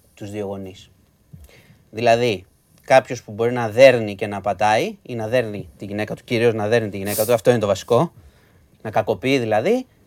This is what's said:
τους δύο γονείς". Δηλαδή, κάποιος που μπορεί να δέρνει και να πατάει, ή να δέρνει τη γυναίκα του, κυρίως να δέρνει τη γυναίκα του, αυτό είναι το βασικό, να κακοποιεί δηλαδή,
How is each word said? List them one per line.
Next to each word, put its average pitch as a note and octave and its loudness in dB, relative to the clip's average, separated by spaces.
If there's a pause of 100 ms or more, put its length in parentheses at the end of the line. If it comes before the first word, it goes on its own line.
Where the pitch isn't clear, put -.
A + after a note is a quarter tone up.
(140)
τους G2+ -16
δύο G#2 -8
γονείς". G2 -14 (1000)
Δηλαδή, A#2 0 (400)
κάποιος C3 2
που A2+ -18
μπορεί A2+ -2
να A#2+ -4
δέρνει A#2 6
και G#2+ -8
να G2+ -8
πατάει, G#2+ 0
ή B2 -14
να A2 -6
δέρνει A2 -4
τη - -14
γυναίκα G2+ -6
του, - -20
κυρίως A#2 0
να G#2+ -4
δέρνει A2+ 0
τη G2 -12
γυναίκα G2+ -4
του, A#2+ 2
αυτό A#2 2
είναι B2 4
το G2+ -2
βασικό, A#2+ 0 (680)
να A2+ -10
κακοποιεί A#2 -2
δηλαδή, B2 -2 (220)